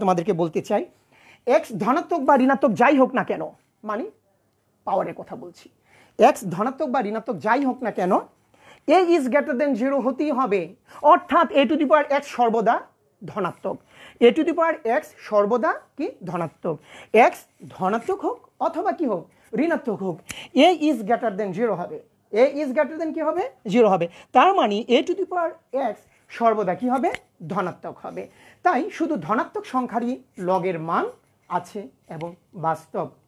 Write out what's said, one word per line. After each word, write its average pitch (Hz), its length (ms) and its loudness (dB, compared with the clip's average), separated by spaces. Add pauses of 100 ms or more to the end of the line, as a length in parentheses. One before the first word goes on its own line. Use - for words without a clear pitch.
তোমাদেরকে 185 380 2
বলতে 165 280 -2
চাই। 220 140 0 (720)
এক্স - 140 0 (140)
ধনাত্মক 294 440 -2
বা 302 60 6 (120)
ঋণাত্মক 262 260 2 (100)
যাই 269 200 6
হোক 254 180 4
না 185 120 0
কেন, 160 120 -6 (460)
মানে 220 160 -6 (800)
পাওয়ারের 180 320 -2
কথা 175 240 -16
বলছি, - 240 -20 (640)
এক্স - 120 -2 (140)
ধনাত্মক 269 380 -4
বা 269 60 0 (100)
ঋণাত্মক 220 360 -6
যাই 240 240 2
হোক 247 80 -4 (100)
না 196 120 -4
কেন, 185 140 0 (800)
a - 20 8 (180)
is 302 80 2 (100)
greater 285 280 0
than 285 100 0 (100)
zero 277 240 0
হতেই 285 340 -2
হবে। 208 220 0 (520)
অর্থাৎ - 340 4 (120)
a - 100 8
to 311 100 0
the 302 120 0
power 302 140 6 (140)
x 277 40 -6 (140)
সর্বদা 233 380 2 (560)
ধনাত্মক, - 460 -6 (480)
a 240 100 10
to 320 120 2
the 320 120 0
power 320 160 2 (260)
x - 20 -6 (240)
সর্বদা 220 440 2 (260)
কি? 311 100 -6 (220)
ধনাত্মক। 180 460 -6 (500)
এক্স 302 140 0 (360)
ধনাত্মক 226 500 -4
হোক 480 120 -4 (300)
অথবা 359 320 -4
কি 320 120 -4
হোক, 170 120 -6 (400)
ঋণাত্মক 285 420 -4
হোক, 175 100 -4 (500)
a - 20 8 (200)
is 294 100 2 (100)
greater 220 320 -2
than 208 180 -4
zero 226 240 -2
হবে। 156 160 -10 (440)
a - 20 6 (180)
is 294 140 -4
greater 302 260 -2
than 320 140 -4
কি 320 120 -6
হবে? 339 160 -2 (300)
জিরো 226 200 6
হবে। 170 120 0 (300)
তার 311 240 8
মানে 208 180 2 (180)
a - 20 8 (100)
to 349 120 -2
the 370 140 -4
power 339 180 -4 (420)
x - 20 -20 (420)
সর্বদা 214 440 2
কি 247 120 -2
হবে? 269 160 0 (440)
ধনাত্মক 175 500 -6
হবে। 180 200 -12 (420)
তাই 320 160 2 (160)
শুধু 311 180 -2 (120)
ধনাত্মক 339 360 -2 (100)
সংখ্যারই 240 380 -2 (380)
লগের 185 280 0 (120)
মান 214 160 -2 (520)
আছে 196 240 -10 (340)
এবং 160 140 -10 (360)
বাস্তব। 160 420 -4 (200)